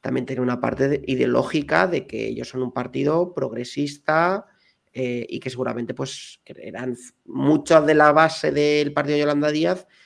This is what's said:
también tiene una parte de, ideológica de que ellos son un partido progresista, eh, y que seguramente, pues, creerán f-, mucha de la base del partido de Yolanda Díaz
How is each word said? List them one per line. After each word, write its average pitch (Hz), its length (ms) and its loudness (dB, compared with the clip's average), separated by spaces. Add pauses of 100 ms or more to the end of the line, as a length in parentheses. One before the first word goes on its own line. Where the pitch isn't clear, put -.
también 127 240 -4
tiene 127 160 -6
una 123 200 0
parte 127 260 0
de, 147 200 -2
ideológica 139 760 2
de 170 220 -2
que 113 200 -8
ellos 117 200 -8
son 127 160 -6
un 123 80 -6
partido 143 640 -2
progresista, 147 1120 -2 (480)
eh, 123 360 -4
y 127 100 -8
que 131 100 -8
seguramente, 120 440 -6
pues, - 500 -10
creerán 123 500 -10
f-, - 200 -16 (120)
mucha 147 560 4
de 151 120 4
la 151 180 8
base 156 400 2
del 147 420 0
partido 147 220 0
de 147 40 2
Yolanda 147 320 0
Díaz 170 360 -2 (180)